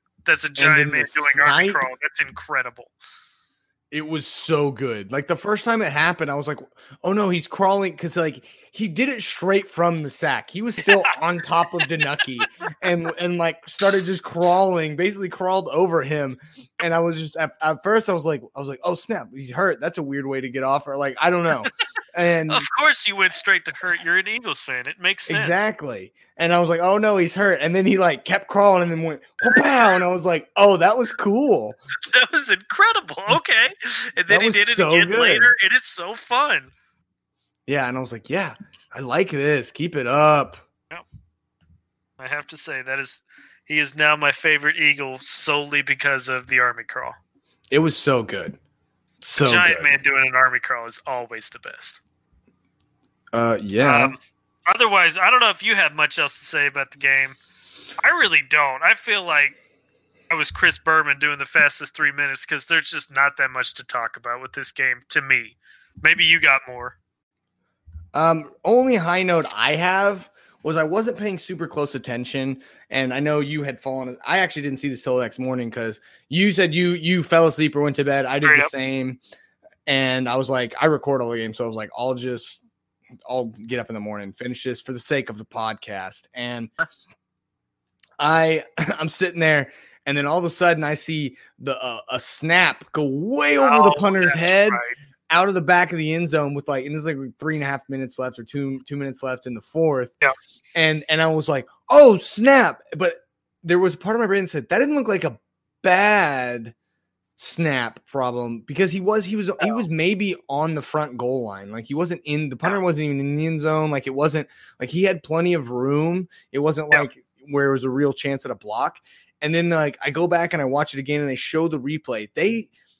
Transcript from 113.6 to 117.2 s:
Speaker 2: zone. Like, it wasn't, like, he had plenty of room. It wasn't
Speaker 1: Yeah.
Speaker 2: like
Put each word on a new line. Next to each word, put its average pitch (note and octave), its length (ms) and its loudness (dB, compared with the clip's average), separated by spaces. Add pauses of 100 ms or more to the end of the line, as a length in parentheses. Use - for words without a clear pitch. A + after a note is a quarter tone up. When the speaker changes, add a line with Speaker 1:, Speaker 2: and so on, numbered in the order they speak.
Speaker 2:
zone. D#3 320 0
Like, C#3 160 -4
it C3 60 -6
wasn't, D3 340 0 (320)
like, B2 100 -8
he F3 140 0
had F#3+ 180 0
plenty E3+ 320 0
of C3 160 -4
room. D3+ 580 -2 (220)
It C3 80 -4
wasn't D3+ 340 -2
Speaker 1:
Yeah. D3 100 4
Speaker 2:
like - 220 -10 (260)